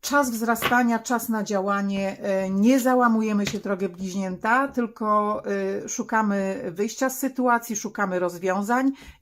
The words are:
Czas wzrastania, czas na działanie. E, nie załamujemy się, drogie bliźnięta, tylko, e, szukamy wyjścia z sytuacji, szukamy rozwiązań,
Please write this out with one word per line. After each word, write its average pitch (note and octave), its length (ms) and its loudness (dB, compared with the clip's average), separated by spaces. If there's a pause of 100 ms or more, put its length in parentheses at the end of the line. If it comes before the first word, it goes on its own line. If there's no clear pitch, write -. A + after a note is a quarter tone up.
Czas C#4 300 0
wzrastania, A#3 680 2
czas B3+ 300 -2
na A3 140 0
działanie. G3 760 0
E, F#3+ 300 0
nie A3 300 6
załamujemy A3+ 640 2
się, G3+ 120 -4
drogie G3 300 -2
bliźnięta, F#3+ 800 -2
tylko, G#3+ 760 0 (420)
e, A3 40 -10
szukamy G3+ 840 -2
wyjścia A3 360 -2
z C4 80 -10
sytuacji, B3 580 0
szukamy G3 420 -2
rozwiązań, F#3+ 760 0 (300)